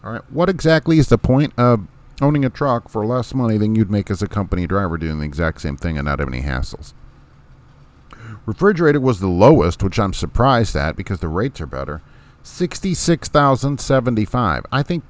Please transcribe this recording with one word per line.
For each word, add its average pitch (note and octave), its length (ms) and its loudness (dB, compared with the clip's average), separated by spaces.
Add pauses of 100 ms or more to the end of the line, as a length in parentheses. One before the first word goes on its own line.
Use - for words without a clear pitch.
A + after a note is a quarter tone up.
All G#2+ 100 -12
right. - 180 -14
What F3 180 0
exactly D#3+ 480 2
is C#3+ 120 4
the A#2+ 100 6
point C3+ 360 2
of A#2+ 320 2 (320)
owning C#3+ 260 2
a B2 40 0
truck B2 400 -4
for G#2+ 160 -4
less A#2+ 300 -4
money A#2 220 0
than G#2+ 180 2
you'd G#2+ 160 2
make G2+ 180 -2
as G2+ 140 -2
a G2 40 -4
company F2+ 380 -4
driver F2+ 320 -2
doing D#2 220 -4
the D2+ 60 -4
exact D#2+ 360 -4
same C#2+ 160 -6
thing D#2+ 220 -4
and C#2+ 60 -4
not C#2+ 120 -2
have C#2+ 100 -4
any B1+ 140 -6
hassles? - 520 -6 (1500)
Refrigerated D#3 560 2
was B2 180 2
the F#2+ 80 -2
lowest, F2+ 540 6
which F#2+ 160 -2
I'm G2 160 0
surprised A#2 600 0
at D#2 200 -2
because F#2+ 240 -6
the F2+ 80 -6
rates G2+ 320 -4
are D#2+ 60 -8
better. C#2 380 -10 (400)
Sixty-six - 840 -2
thousand C#3 520 2
seventy-five. A#2 920 0
I C#3 120 0
think F3 260 -4